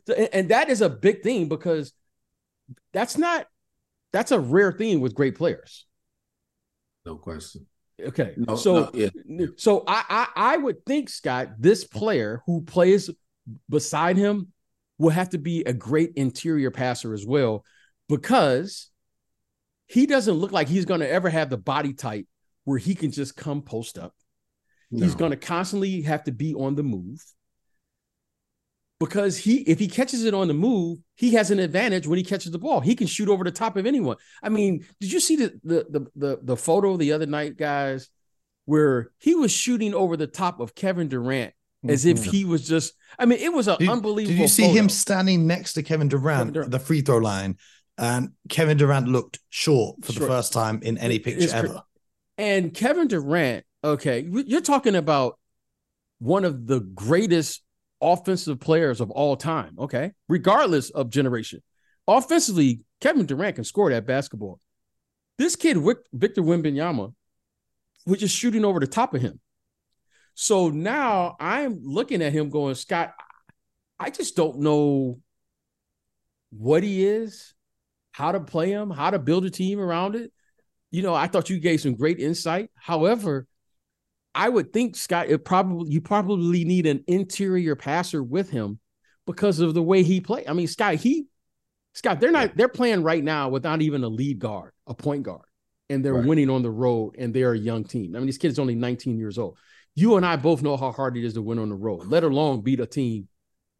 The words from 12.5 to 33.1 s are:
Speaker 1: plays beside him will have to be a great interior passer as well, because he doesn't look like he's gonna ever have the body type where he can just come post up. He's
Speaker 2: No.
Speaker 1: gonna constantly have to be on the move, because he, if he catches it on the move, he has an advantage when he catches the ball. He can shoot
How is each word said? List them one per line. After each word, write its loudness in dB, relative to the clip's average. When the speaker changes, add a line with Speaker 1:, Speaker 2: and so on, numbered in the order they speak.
Speaker 1:
plays 4
beside 0
him 0
will 4
have 0
to -6
be -4
a -2
great 0
interior -2
passer -4
as -10
well, 0
because 0
he 4
doesn't 2
look -2
like 2
he's 2
gonna 0
ever 0
have 0
the -4
body -4
type -8
where -2
he -2
can -4
just -8
come -8
post -10
up. -16
He's 0
Speaker 2:
No. -10
Speaker 1:
gonna 0
constantly -4
have -2
to -4
be -4
on -2
the -4
move, -6
because 0
he, 2
if 4
he 0
catches -2
it 2
on 0
the 2
move, 0
he 2
has 4
an 2
advantage 0
when 0
he -2
catches -6
the -8
ball. 0
He 2
can -2
shoot -4